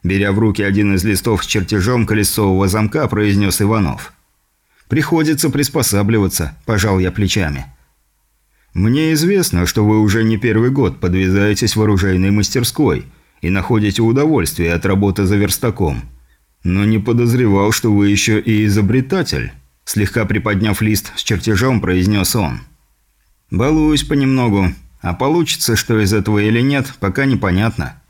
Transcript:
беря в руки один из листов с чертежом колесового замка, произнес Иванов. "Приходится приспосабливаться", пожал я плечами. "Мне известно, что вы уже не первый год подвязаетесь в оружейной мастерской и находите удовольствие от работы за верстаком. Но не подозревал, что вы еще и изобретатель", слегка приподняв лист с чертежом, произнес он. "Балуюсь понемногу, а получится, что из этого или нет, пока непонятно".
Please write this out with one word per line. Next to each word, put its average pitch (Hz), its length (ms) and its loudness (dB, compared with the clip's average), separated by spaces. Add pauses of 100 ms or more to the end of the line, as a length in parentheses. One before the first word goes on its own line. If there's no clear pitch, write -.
беря 98 300 0
в 101 80 0
руки 107 240 0
один 101 320 2
из 87 80 0
листов 107 400 0
с - 20 -8
чертежом 107 580 0
колесового 98 640 0
замка, 107 400 0
произнес 101 560 0
Иванов. 101 500 -2 (760)
"Приходится 156 640 0
приспосабливаться", 104 1040 0 (100)
пожал 101 320 0
я 92 140 0
плечами. 82 540 -2 (1080)
"Мне 131 400 0
известно, 156 520 0
что 104 180 0
вы 107 160 4
уже 107 220 2
не 110 140 2
первый 113 340 0
год 135 300 0
подвязаетесь 98 760 0
в 110 80 0
оружейной 95 480 2
мастерской 104 760 0 (340)
и 85 100 -2
находите 104 520 0
удовольствие 113 720 0
от 85 140 -2
работы 98 380 2
за 98 120 2
верстаком. 98 680 -2 (640)
Но 92 200 0
не 110 140 2
подозревал, 117 720 2
что 113 200 0
вы 101 160 4
еще 104 300 2
и 107 280 0
изобретатель", 107 840 0 (320)
слегка 104 420 -2
приподняв 104 540 -2
лист 107 360 -2
с - 60 -8
чертежом, 110 580 0
произнес 92 560 0
он. 73 240 -4 (880)
"Балуюсь 151 540 0
понемногу, 123 680 0 (280)
а 87 140 -4
получится, 143 600 0
что 110 240 0
из 101 140 2
этого 104 260 0
или 107 220 2
нет, 135 400 0
пока 101 240 -2
непонятно". 104 840 -2